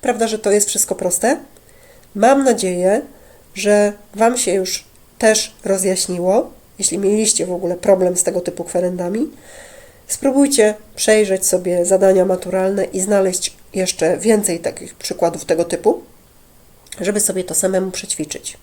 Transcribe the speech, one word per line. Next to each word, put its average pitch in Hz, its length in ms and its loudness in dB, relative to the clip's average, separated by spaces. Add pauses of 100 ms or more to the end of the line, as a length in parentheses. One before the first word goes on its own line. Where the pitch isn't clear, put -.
Prawda, 226 280 0
że 220 100 -4
to 214 120 -2
jest 208 180 2
wszystko - 260 -2
proste? 196 460 -2 (720)
Mam 269 300 4
nadzieję, 196 580 2 (520)
że 208 380 2 (220)
Wam 226 240 2
się 180 140 -2
już 190 320 -2 (340)
też 220 360 2 (100)
rozjaśniło. 190 840 0 (280)
Jeśli - 200 -4
mieliście 208 480 0
w 185 60 -4
ogóle 175 240 -4
problem 185 400 2
z - 60 0
tego 185 180 -2
typu 175 240 -8
kwerendami, 180 680 -4 (760)
spróbujcie 269 680 2 (220)
przejrzeć 202 500 2
sobie 180 380 0
zadania 190 400 4
maturalne 185 600 -2
i 190 160 -6
znaleźć 190 560 -2 (180)
jeszcze 180 440 0
więcej 208 420 0
takich - 340 -10
przykładów 170 500 -4
tego 160 200 0
typu, 175 380 0 (1000)
żeby 202 200 -2
sobie 185 240 -2
to 180 100 -10
samemu 190 360 0
przećwiczyć. - 720 -10